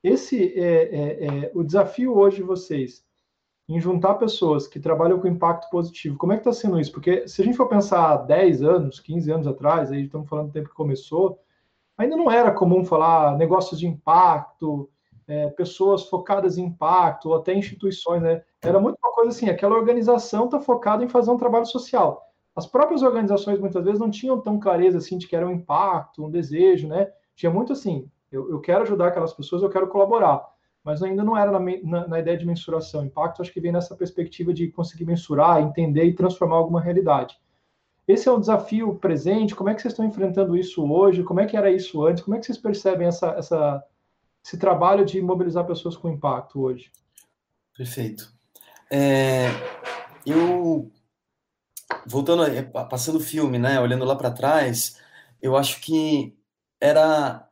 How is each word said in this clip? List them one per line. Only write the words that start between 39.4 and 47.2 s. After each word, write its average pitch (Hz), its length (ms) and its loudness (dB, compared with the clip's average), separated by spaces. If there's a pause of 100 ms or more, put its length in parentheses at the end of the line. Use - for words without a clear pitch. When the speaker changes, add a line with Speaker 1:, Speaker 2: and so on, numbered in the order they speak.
Speaker 1:
Como 196 140 -2
é 214 40 0
que - 80 -6
vocês 233 120 -6
estão 220 120 -2
enfrentando 190 520 0
isso 180 280 -2
hoje? 180 380 4
Como 175 160 -2
é 208 60 2
que 208 100 -6
era 196 160 2
isso 160 340 -2
antes? 170 160 2
Como 208 140 -4
é 233 40 -6
que - 60 -12
vocês 240 120 -8
percebem 185 500 -2
essa, 170 220 -2
essa, 147 540 -2 (600)
esse 170 120 -14
trabalho 190 480 4
de 190 160 -4
mobilizar 175 440 -2
pessoas 170 300 -8
com 170 140 -8
impacto 139 520 -6
hoje? 127 300 -6 (840)